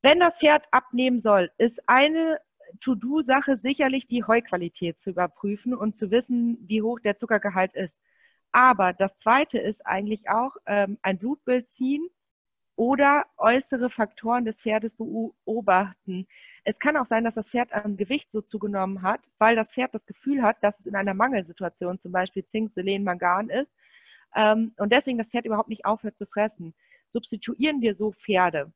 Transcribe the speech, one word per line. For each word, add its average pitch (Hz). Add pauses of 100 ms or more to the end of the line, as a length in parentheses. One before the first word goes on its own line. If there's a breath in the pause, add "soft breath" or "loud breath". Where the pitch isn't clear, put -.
Wenn 311
das 339
Pferd 302
abnehmen 254
soll, 190
ist 233
eine 311 (400)
To-Do-Sache 262
sicherlich 262
die 240
Heuqualität 180
zu 196
überprüfen 202
und 214
zu 196
wissen, 233 (100)
wie 214
hoch 233
der 202
Zuckergehalt 196
ist. - (540)
Aber 202
das 190
Zweite 247
ist -
eigentlich 208
auch, 233 (100)
ähm, 202
ein 190
Blutbild 254
ziehen 285 (680)
oder 277 (120)
äußere 247
Faktoren 233
des 220
Pferdes 220
beobachten. 196 (360 loud breath)
Es -
kann 302
auch 254
sein, 226
dass 226
das 220
Pferd 240
an 208
Gewicht 208
so 214
zugenommen 196
hat, 202 (180)
weil 226
das 220
Pferd 254
das -
Gefühl 269
hat, 202
dass 208
es -
in 202
einer 196
Mangelsituation, 190
zum 180
Beispiel 185
Zink, 220
Selen, 196
Mangan 180
ist, 262 (640 soft breath)
ähm, 220
und 208
deswegen 254
das 220
Pferd 233
überhaupt 220
nicht -
aufhört 214
zu 202
fressen. 202 (380 soft breath)
Substituieren 240
wir 220
so 208
Pferde 170